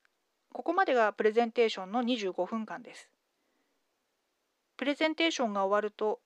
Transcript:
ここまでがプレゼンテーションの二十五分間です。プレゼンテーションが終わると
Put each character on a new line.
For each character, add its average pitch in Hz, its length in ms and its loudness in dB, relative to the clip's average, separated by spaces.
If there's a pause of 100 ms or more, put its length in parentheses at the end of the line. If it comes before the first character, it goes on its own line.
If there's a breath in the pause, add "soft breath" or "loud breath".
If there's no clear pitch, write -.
(540)
こ 247 80 -10
こ 330 120 -2
ま 381 120 4
で 294 80 2
が 226 200 4
プ - 100 -4
レ 214 80 6
ゼ 226 120 4
ン 233 80 -2
テ 233 140 4
ー 220 40 2
シ 214 100 -8
ョ 185 80 -10
ン 185 40 -12
の 247 120 0
二 240 140 0
十 196 140 -2
五 180 140 -2
分 220 220 -6
間 175 160 -12
で - 100 -18
す。 - 160 -20 (1700)
プ - 80 -4
レ 285 80 0
ゼ 311 140 0
ン 311 80 -2
テ 330 140 2
ー - 20 -6
シ - 100 -4
ョ 240 60 0
ン 202 60 -4
が 196 120 0
終 190 60 2
わ 208 100 2
る 208 80 -2
と 214 360 -2